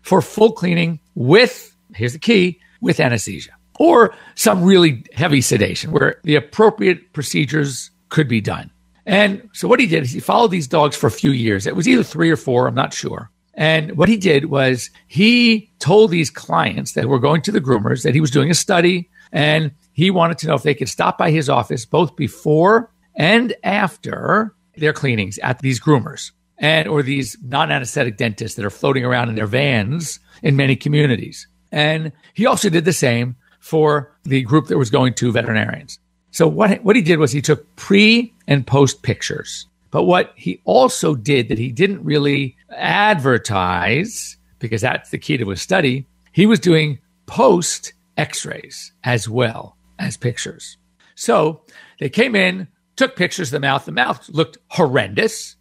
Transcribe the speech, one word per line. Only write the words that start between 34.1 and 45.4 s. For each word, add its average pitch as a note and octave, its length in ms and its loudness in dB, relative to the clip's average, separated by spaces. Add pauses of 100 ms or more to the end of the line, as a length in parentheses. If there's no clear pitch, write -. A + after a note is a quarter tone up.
the C3+ 180 0
group D3 260 2
that F3 100 0
was B2+ 120 0
going B2+ 260 2
to B2 180 -2
veterinarians. A2+ 640 -4 (320)
So E3 160 2
what, F#3 360 0
what G#3+ 120 4
he B3 60 4
did D#3+ 180 2
was C#3 120 2
he C#3+ 100 -2
took - 340 -2
pre A3 580 2 (140)
and C#3 180 0
post C3+ 380 2
pictures. - 640 -8 (240)
But E3 120 0
what F3+ 320 0
he - 280 -10
also G3 520 2
did A#2+ 340 -2
that G#2+ 80 -2
he B2 140 -6
didn't F3+ 320 -2
really C#3+ 520 -2 (160)
advertise, B2+ 1700 0 (220)
because A2 220 -6
that's - 280 -4
the - 80 -10
key D3+ 200 -4
to G#2 120 -4